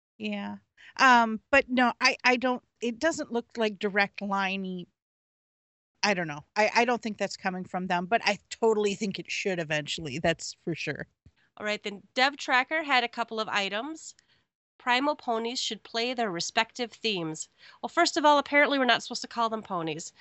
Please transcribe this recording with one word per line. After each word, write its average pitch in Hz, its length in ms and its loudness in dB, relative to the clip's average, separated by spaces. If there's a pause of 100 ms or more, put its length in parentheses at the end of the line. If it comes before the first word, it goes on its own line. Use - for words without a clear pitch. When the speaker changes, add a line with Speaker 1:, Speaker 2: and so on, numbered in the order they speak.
(180)
Speaker 1:
Yeah. 208 380 -6 (420)
Um, 233 420 6 (120)
but 277 180 6
no, 247 300 4
I, 254 240 2
I 254 140 4
don't, 247 240 -2 (200)
it 233 180 -4
doesn't 311 320 -2
look 233 140 -2 (120)
like 214 220 0
direct 202 420 0
liney. 190 640 -4 (1160)
I 202 100 2
don't 175 140 -4
know. 147 160 -10 (120)
I, 214 200 4
I 233 100 4
don't 233 160 0
think 214 160 -6
that's 196 200 -4
coming 185 280 -4
from 185 220 -6
them, 180 180 0
but 226 180 0
I 202 160 2 (100)
totally 208 460 0
think 190 240 -6
it - 100 -12
should 185 300 -4
eventually. 156 600 -4
That's - 440 -2
for 170 120 -4
sure. - 320 -8 (500)
Speaker 2:
All 208 80 -10
right, 208 180 -6
then 202 180 -10 (140)
Dev 277 220 2
Tracker 294 460 0
had 269 200 2
a 240 60 -2
couple 226 300 -6
of 214 100 -4
items. 214 680 -4 (600)
Primal 269 380 0
ponies 233 440 -4
should - 240 -6
play 233 300 -4
their 226 180 -2
respective 226 640 -4
themes. 170 560 -4 (320)
Well, 240 80 -8
first - 260 2
of 294 80 -2
all, 294 160 8
apparently 285 400 4
we're 254 60 2
not 233 180 4
supposed - 200 -10
to - 40 -14
call 233 220 -2
them 220 120 -6
ponies. 165 600 -6